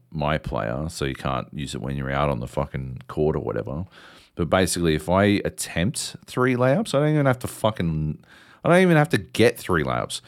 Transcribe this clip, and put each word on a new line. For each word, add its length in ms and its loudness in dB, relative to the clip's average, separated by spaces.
My 280 -2
Player, 500 -4
so 160 -6
you 100 -2
can't 380 -4
use 220 -8
it 80 -6
when 140 -6
you're 140 -4
out 200 2
on 100 -2
the 80 -8
fucking 600 -6
court 280 0
or 40 -2
whatever. 440 -6
But 160 -2
basically, 440 2
if 140 -2
I 160 4
attempt 720 -4
three 300 0
layups, 380 2
I 60 2
don't 120 2
even 140 2
have 140 2
to 80 -8
fucking, 720 -2
I 60 2
don't 120 8
even 140 6
have 140 4
to 80 2
get 400 2
three 260 0
layups. 440 -4